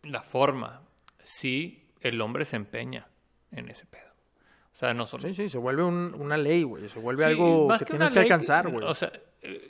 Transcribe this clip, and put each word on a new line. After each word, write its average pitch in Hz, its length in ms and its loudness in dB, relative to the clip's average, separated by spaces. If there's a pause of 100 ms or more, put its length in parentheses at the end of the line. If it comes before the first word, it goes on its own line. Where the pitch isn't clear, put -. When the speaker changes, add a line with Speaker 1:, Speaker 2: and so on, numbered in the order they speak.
Speaker 1:
la 139 200 -10
forma. 135 580 -2 (420)
Sí, - 760 -8
el 117 200 -4
hombre 120 240 -4
se - 100 -6
empeña 117 520 -10 (440)
en - 180 -14
ese - 160 -20
pedo. - 240 -20 (640)
O - 80 -20
sea, 123 120 0
no 120 120 -4
solo 131 220 -10
Speaker 2:
Sí, 196 80 -6
sí, 202 140 -4
se 131 80 -8
vuelve 131 260 0
un, 175 340 -2
una 147 200 -4
ley, 156 260 2
güey. 107 260 -6
Se - 80 -18
vuelve 123 280 0
Speaker 1:
Sí, 156 40 6
Speaker 2:
algo 160 380 6
Speaker 1:
más 220 120 4
Speaker 2:
que - 60 -6
Speaker 1:
que - 60 -6
Speaker 2:
tienes 302 200 2
Speaker 1:
una 208 100 6
Speaker 2:
que - 20 6
Speaker 1:
ley, 233 80 6
Speaker 2:
alcanzar, 170 400 4
güey. 117 140 -4
Speaker 1:
o 160 80 0
sea, - 180 -4 (300)
eh, - 280 -14